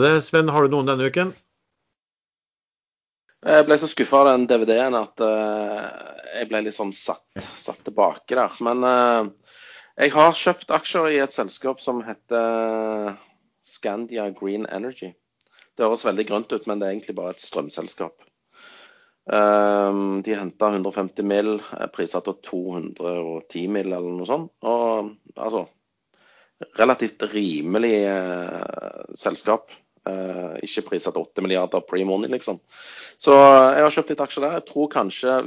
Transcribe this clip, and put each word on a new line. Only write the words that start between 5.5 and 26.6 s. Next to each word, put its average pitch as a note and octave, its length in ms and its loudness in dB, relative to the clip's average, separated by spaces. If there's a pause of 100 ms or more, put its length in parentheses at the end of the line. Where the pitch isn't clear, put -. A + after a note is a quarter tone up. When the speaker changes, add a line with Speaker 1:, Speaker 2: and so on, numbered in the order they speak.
Speaker 2:
jeg A2+ 140 -6
ble G#2+ 160 0
litt G#2 100 -10
sånn G2 160 -6
satt, - 400 -8
satt - 480 -12
tilbake G#2 560 -2
der. A2 240 0
Men, B2 240 0
eh, A#2+ 480 2 (720)
jeg C#3+ 100 0
har D#3 160 8
kjøpt - 400 -2
aksjer D#3 400 0
i D3 80 2
et C#3 160 -2
selskap B2+ 480 -6
som A#2+ 240 -4
heter A2 1120 -2 (500)
Scandia A2 640 -8
Green G2 400 -6
Energy. F#2+ 460 -10 (580)
Det - 80 -4
høres A2+ 240 0
veldig G#2+ 240 -2
grønt G#2+ 220 -4
ut, G#2+ 160 -6
men G#2 100 -4
det G2+ 80 -4
er F#2+ 80 -4
egentlig G#2 240 -10
bare F2+ 160 -8
et - 80 -18
strømselskap. E2 720 -10 (1160)
Ehm, G2+ 960 2
de A2 100 -4
hentet G2+ 380 -2
hundre G2 180 -2
og - 60 -14
femti F#2+ 260 -6
mil, G#2 380 0 (160)
eh, - 160 -8
priset F2+ 320 -6
til F#2+ 180 -4
to F#2 300 -8
hundre F2 480 -8
og E2 320 -8
ti F2 160 -6
mil G2+ 180 -2
eller F2+ 300 -6
noe F2+ 100 -8
sånt. D#3 240 -4 (160)
Og, A2+ 460 -2 (240)
altså, A2 320 -6 (1120)